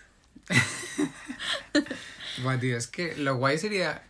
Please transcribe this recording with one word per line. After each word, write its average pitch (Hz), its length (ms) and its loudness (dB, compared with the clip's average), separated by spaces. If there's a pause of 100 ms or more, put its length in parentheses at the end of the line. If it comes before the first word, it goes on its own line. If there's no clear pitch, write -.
(480)
<laughs> - 1900 -2
Buah, 131 160 2
tío, 123 180 2
es 117 120 -4
que 165 280 -4
lo 139 200 2
guay 135 220 4
sería, 180 520 0